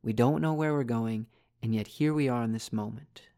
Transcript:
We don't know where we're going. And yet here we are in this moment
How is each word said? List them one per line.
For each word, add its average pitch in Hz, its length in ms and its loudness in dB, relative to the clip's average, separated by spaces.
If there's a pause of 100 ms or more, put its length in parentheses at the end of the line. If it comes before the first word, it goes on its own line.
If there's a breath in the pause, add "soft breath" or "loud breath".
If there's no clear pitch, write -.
We 113 100 -2
don't 135 300 4
know 160 100 2
where 151 200 0
we're 143 100 2
going. 113 440 -2 (360 soft breath)
And 113 100 0
yet 107 140 0
here 151 260 0
we 147 160 2
are 120 140 0
in 113 80 0
this 110 220 -4
moment 110 640 -8